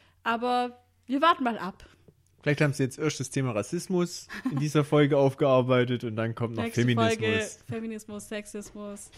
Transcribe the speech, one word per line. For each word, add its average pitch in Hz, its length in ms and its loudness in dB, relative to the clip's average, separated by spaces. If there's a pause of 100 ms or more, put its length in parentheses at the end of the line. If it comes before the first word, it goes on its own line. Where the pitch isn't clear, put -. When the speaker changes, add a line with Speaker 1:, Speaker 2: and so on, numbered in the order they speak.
(240)
Speaker 1:
Aber 247 600 -2 (220)
wir 262 160 0
warten 339 240 4
mal 233 120 -2
ab. - 300 -10 (540)
Speaker 2:
Vielleicht 147 200 2
haben 143 120 2
sie 135 100 0
jetzt 123 160 -4
erst 151 220 -2
das - 80 -8
Thema 131 220 -2
Rassismus 175 760 -2 (240)
in 147 80 -4
dieser 147 240 2
Folge 147 340 4
<laughs> - 20 4
aufgearbeitet 127 840 4
und 113 140 -4
dann 113 180 -2
kommt 117 200 -4
noch 117 80 -2
Speaker 1:
Nächste 117 180 -2
Speaker 2:
Feminismus. 220 360 2
Speaker 1:
Folge, 220 320 -2 (180)
Feminismus, 220 600 -10
Sexismus, 208 920 -12